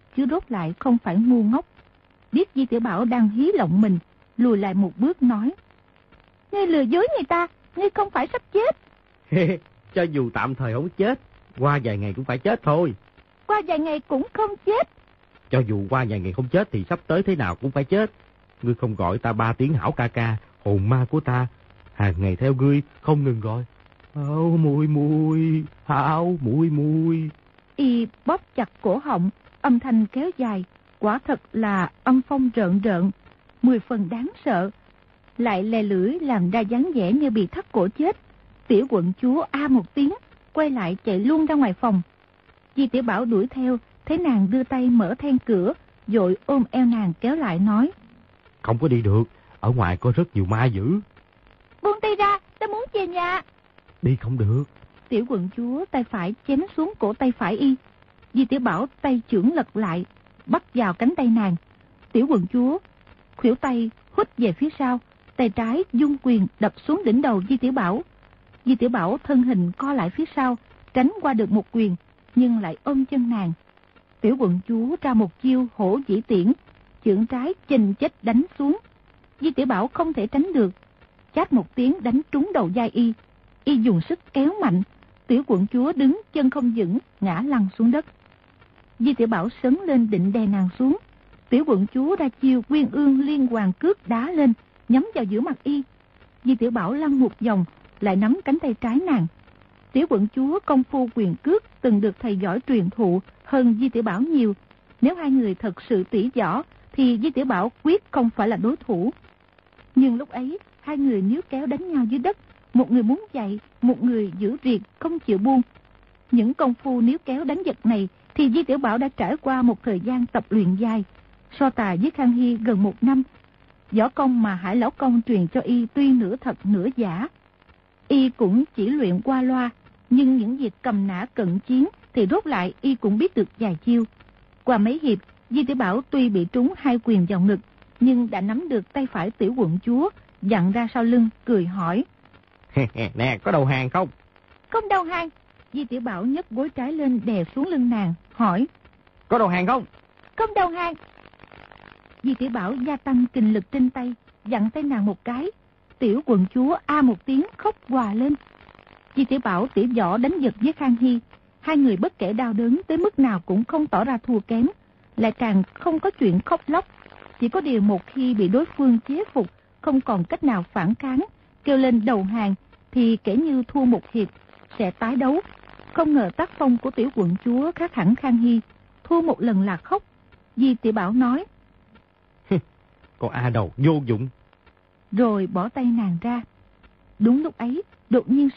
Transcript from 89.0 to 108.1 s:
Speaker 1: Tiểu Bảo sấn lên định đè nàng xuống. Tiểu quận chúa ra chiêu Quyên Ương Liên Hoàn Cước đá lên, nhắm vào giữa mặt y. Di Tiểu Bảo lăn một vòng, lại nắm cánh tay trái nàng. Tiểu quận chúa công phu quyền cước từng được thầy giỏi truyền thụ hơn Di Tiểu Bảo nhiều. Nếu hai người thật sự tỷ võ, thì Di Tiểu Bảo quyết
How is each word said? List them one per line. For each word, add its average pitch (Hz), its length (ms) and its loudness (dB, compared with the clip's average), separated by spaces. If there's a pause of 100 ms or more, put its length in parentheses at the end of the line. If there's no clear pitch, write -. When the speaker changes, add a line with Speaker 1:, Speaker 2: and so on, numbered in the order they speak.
Speaker 1:
Tiểu 233 120 2
Bảo 214 220 -2 (140)
sấn 262 240 2
lên 247 240 2
định 190 220 0
đè 220 140 0
nàng 196 220 0 (100)
xuống. 269 200 2 (500)
Tiểu 269 180 2
quận 208 280 2
chúa 294 220 0
ra 285 120 -2
chiêu 254 340 0
Quyên 294 280 0
Ương 277 300 2
Liên 277 260 0
Hoàn 214 260 0
Cước 349 360 -2
đá 240 220 -2
lên, 294 220 4 (360)
nhắm 269 260 2
vào 254 100 -2
giữa 208 160 -2
mặt 294 240 -6
y. 285 180 -2 (640)
Di 254 100 2
Tiểu 233 160 0
Bảo 214 220 -2
lăn 285 280 0
một 247 200 0
vòng, 202 240 0 (360)
lại 196 160 0
nắm 220 280 2
cánh 285 140 0
tay 262 160 -4
trái 233 220 -4
nàng. 285 300 0 (680)
Tiểu 294 180 2
quận 208 160 2 (100)
chúa 277 300 -2
công 269 160 4
phu 254 320 -2
quyền 196 200 0
cước 381 280 0 (180)
từng 214 200 2
được 202 200 -2
thầy 214 160 -4
giỏi 190 320 -2
truyền 196 220 2
thụ 190 300 0 (240)
hơn 240 360 2
Di 262 80 0
Tiểu 233 140 -2
Bảo 208 180 -4
nhiều. 254 340 2 (460)
Nếu 294 140 4
hai 320 160 -4
người 240 240 2
thật 190 340 -8
sự 190 160 0
tỷ 226 300 -2
võ, 214 280 -2 (300)
thì 247 300 2
Di 302 80 0
Tiểu - 140 -2
Bảo 226 280 -2 (100)
quyết 339 280 0